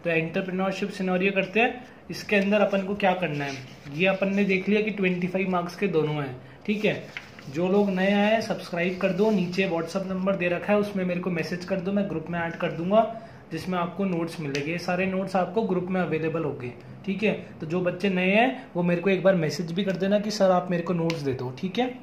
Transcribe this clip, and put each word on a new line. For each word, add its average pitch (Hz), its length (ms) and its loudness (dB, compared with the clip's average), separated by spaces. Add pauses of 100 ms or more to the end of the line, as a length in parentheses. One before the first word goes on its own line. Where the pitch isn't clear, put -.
तो 170 60 -2
entrepreneurship 185 800 -2
scenario 185 420 0
करते 190 280 0
हैं। 247 240 2 (280)
इसके - 240 -2
अंदर 202 240 4
अपन 196 220 4
को 190 140 -4
क्या 190 180 2
करना 147 320 -2
है, 139 60 -6 (440)
ये 170 120 2
अपन 190 280 0
ने 202 80 4
देख 190 260 0
लिया 208 120 4
कि 214 100 0
ट्वेंटी 185 360 0
फ़ाइव 190 220 -2
marks 175 260 -2
के 202 120 -2
दोनों 151 280 2
हैं, 135 260 -6 (240)
ठीक 208 200 -2
है। 160 180 0 (500)
जो 175 160 0
लोग 202 200 4
नए 190 240 2
आए 208 200 4
हैं, 226 80 2
subscribe 180 560 -2
कर 190 120 2
दो, 196 220 2
नीचे 185 380 2
WhatsApp 165 380 -2
number 190 280 0
दे 175 120 0
रखा 175 260 0
है, 208 60 6
उसमें 196 260 -2
मेरे 175 140 0
को 185 100 -2
मैसेज 170 360 -2
कर 196 100 -2
दो, 175 160 -2
मैं 202 180 0
group 156 200 -4
में 170 100 -4
ऐड 165 140 -4
कर 165 180 -2
दूंगा, 190 500 2 (300)
जिसमें 180 280 -4
आपको 180 260 -2
notes 170 340 -2
मिलेंगे। 143 320 -4
ये 170 60 -4
सारे 180 280 0
notes 190 300 -2
आपको 185 260 0
group 180 280 0
में 185 120 0
available 160 420 -2
होंगे, 127 300 -6 (320)
ठीक 190 180 -2
है। 190 240 0 (140)
तो 175 40 -8
जो 175 160 -2
बच्चे 180 280 0
नए 180 220 2
हैं, 247 440 4
वो 175 80 0
मेरे 175 180 2
को 190 80 2
एक 185 140 2
बार 185 120 6
message 160 360 -2
भी 180 120 -2
कर 190 80 0
देना 196 280 2
कि 208 120 -4
"सर, 190 200 4
आप 180 200 4
मेरे 165 120 0
को 185 100 -2
notes 165 260 0
दे 139 140 0
दो", 127 260 -6
ठीक 185 200 -4
है। 247 240 0